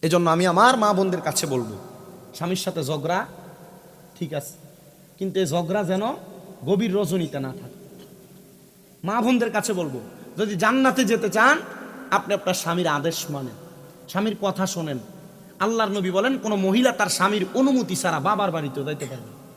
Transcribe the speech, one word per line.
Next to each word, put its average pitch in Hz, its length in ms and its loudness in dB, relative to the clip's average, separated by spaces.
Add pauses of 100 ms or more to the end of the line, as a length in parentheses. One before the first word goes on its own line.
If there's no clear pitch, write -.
এজন্য 170 280 4
আমি 175 160 4
আমার 208 300 6
মা 214 160 4
বোনদের 185 280 2
কাছে 156 260 -2
বলবো, 120 280 -2 (600)
স্বামীর 175 220 -4
সাথে 175 280 -4
ঝগড়া 156 420 -2 (920)
ঠিক 156 160 -6
আছে, 139 180 -8 (680)
কিন্তু 190 220 -2
এই 185 60 2
ঝগড়া 170 380 0
যেন 185 180 0 (640)
গভীর 190 300 2
রজনীতে 165 460 0
না 135 80 -6
থাকে। - 600 -16 (960)
মা 208 160 0
বোনদের 233 300 4
কাছে 208 220 0
বলবো, 151 280 -4 (380)
যদি 202 180 -2
জান্নাতে 254 480 4
যেতে 220 240 2
চান, 247 300 6 (520)
আপনি 196 240 2
আপনার 185 200 0
স্বামীর 170 320 0
আদেশ 151 440 0
মানেন, 131 240 -6 (540)
স্বামীর 208 320 -2
কথা 190 260 0
শোনেন। 160 320 -4 (600)
আল্লাহর 226 300 2
নবী 196 200 0
বলেন, 226 280 2
কোনো 214 180 -2
মহিলা 196 360 4
তার 208 140 0
স্বামীর 190 480 2
অনুমতি 254 420 4
ছাড়া 165 240 0
বাবার 196 300 2
বাড়িতেও 143 340 -4
যাইতে 147 200 -6
পারবে 123 220 -10
না। - 100 -18 (200)